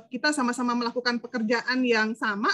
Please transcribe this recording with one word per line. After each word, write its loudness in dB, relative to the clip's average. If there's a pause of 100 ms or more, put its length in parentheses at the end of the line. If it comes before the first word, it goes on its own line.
(120)
kita 0
sama-sama 0
melakukan 0
pekerjaan -2
yang 2
sama, -2